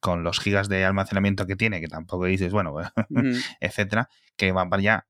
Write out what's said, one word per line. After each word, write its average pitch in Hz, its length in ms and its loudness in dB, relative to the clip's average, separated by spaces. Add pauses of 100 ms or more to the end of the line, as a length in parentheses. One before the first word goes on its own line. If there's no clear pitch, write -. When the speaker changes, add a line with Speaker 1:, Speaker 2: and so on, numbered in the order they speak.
Speaker 1:
con 87 240 0
los 85 160 -2
gigas 98 280 0
de 95 160 2
almacenamiento 98 600 2
que 95 100 -4
tiene, 101 240 0
que 80 80 -6
tampoco 87 380 -6
dices, 92 260 2
bueno, 90 240 -2
<laughs> 95 340 -4
Speaker 2:
Ujú. 139 200 2 (300)
Speaker 1:
etcétera, 104 480 -2 (280)
que 92 160 2
va 92 160 0
para 98 120 2
allá. 104 280 2